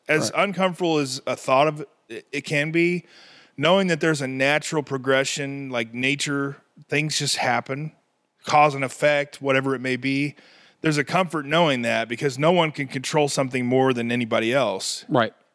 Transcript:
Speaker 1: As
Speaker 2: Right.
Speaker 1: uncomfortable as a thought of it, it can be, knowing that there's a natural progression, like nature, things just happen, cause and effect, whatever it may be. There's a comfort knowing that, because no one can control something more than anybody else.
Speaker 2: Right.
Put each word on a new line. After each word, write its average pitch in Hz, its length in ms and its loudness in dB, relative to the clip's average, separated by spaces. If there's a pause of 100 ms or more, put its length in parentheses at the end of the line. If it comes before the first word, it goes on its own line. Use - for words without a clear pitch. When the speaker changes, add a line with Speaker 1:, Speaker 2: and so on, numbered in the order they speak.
Speaker 1:
As 160 240 0
Speaker 2:
Right. 165 120 0
Speaker 1:
uncomfortable 180 540 0
as 131 280 -2
a 127 100 -2
thought 135 320 2
of 151 180 -4 (240)
it, 113 220 -14
it 143 100 -6
can 151 300 -2
be, 170 340 0 (520)
knowing 185 300 4
that 165 140 0
there's 156 200 2
a 131 60 -4
natural 143 560 -2
progression, 135 880 -2
like 117 240 -4
nature, 139 640 -2 (320)
things 147 300 -2
just 139 180 -2
happen, 135 540 -2 (520)
cause 151 300 4
and 135 100 -4
effect, 143 580 0
whatever 135 340 0
it 123 60 -4
may 127 160 -2
be. 135 380 -2 (460)
There's 156 160 0
a 147 60 2
comfort 170 420 -2
knowing 147 380 2
that, 113 260 0
because 127 300 -4
no 151 120 4
one 165 200 4
can 143 160 -6
control 143 400 0
something 131 400 -2
more 131 260 4
than 120 180 -2
anybody 117 400 0
else. 110 560 -2
Speaker 2:
Right. 120 260 2 (220)